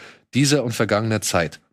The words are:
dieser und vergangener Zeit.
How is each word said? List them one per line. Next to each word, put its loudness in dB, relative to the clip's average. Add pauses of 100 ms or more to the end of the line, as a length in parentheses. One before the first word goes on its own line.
(320)
dieser 2
und -4
vergangener 0
Zeit. -4 (120)